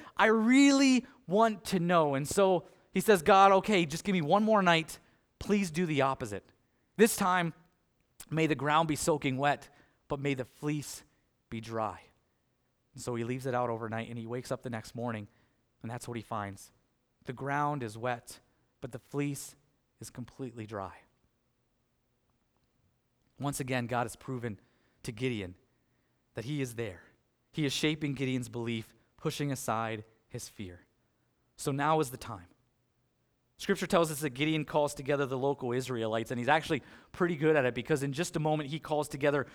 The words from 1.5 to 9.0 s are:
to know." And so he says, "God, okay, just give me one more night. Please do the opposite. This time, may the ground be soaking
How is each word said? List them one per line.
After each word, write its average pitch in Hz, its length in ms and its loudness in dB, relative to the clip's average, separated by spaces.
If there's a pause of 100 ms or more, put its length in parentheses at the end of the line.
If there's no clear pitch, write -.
to 190 140 0
know." 165 360 4
And 139 120 -2
so 190 380 4 (260)
he 190 100 0
says, 190 200 6
"God, 196 300 8
okay, 190 340 4
just 156 180 -6
give 202 100 0
me 185 80 2
one 180 220 2
more 214 200 4
night. 165 360 2 (380)
Please 196 320 0
do 170 160 0
the 143 160 2
opposite. 127 420 -2 (540)
This 220 180 6
time, 180 380 0 (760)
may 156 180 2
the 147 80 2
ground 151 320 2
be 151 80 0
soaking 139 420 0